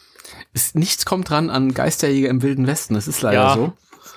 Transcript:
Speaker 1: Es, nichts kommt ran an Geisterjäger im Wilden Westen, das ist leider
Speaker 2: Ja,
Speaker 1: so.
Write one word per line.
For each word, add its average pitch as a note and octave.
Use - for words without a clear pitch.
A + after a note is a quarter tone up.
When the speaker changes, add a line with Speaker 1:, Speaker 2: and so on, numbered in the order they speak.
Speaker 1:
Es, -
nichts E3
kommt F#3
ran D#3
an C3
Geisterjäger C#3
im B2+
Wilden C3+
Westen, C#3+
das G#2+
ist -
leider A#2+
Speaker 2:
Ja, C3+
Speaker 1:
so. C#3